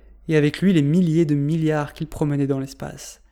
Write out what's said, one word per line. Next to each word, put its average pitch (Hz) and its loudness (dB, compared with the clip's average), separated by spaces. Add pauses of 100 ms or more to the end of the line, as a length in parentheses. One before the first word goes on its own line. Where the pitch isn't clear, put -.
(280)
et 160 0
avec 147 2
lui 196 4
les 160 4
milliers 165 2
de 147 0
milliards 151 -2
qu'il - -10
promenait 143 -2
dans 135 -2
l'espace. - -14